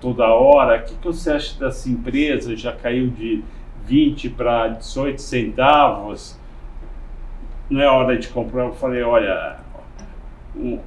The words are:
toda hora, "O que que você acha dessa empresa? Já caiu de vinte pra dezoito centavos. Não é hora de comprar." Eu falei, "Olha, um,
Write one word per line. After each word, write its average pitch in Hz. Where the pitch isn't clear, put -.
toda 117
hora, 117
"O -
que -
que -
você 165
acha 143
dessa 131
empresa? 123
Já 110
caiu 123
de 113
vinte 139
pra 117
dezoito 135
centavos. 120
Não 139
é 143
hora 127
de -
comprar." 120
Eu 113
falei, 123
"Olha, 101
um, -